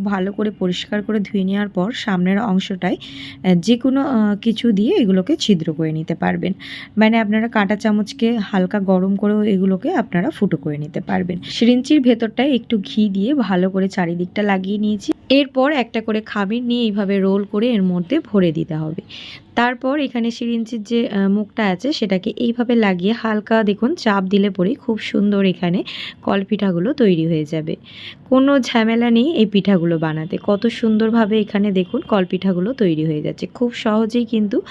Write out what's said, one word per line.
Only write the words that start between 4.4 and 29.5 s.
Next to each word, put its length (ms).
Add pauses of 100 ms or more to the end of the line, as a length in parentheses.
কিছু 300
দিয়ে 260
এগুলোকে 400
ছিদ্র 360
করে 180
নিতে 240
পারবেন। 380 (440)
মানে 200
আপনারা 300
কাঁটা 280
চামচকে 520 (100)
হালকা 420
গরম 360
করেও 280
এগুলোকে 500
আপনারা 360
ফুটো 280
করে 200
নিতে 240
পারবেন। 360 (120)
সিরিঞ্জির 520
ভেতরটায় 500
একটু 260
ঘি 320
দিয়ে 240
ভালো 360
করে 200
চারিদিকটা 540
লাগিয়ে 340
নিয়েছি। 320 (200)
এরপর 420
একটা 300
করে 200
খামির 420
নিয়ে 200
এইভাবে 360
রোল 240
করে 280
এর 120
মধ্যে 360
ভরে 320
দিতে 240
হবে। 260 (540)
তারপর 440
এখানে 320
সিরিঞ্জের 520
যে, 180
আহ, 280
মুখটা 360
আছে 280
সেটাকে 440
এইভাবে 380
লাগিয়ে 380
হালকা 500
দেখুন 320
চাপ 280
দিলে 260
পরেই 260
খুব 240
সুন্দর 460
এখানে 340 (420)
কলপিঠাগুলো 720
তৈরি 340
হয়ে 180
যাবে। 280 (560)
কোনো 300
ঝামেলা 500
নেই 240
এই 140
পিঠাগুলো 520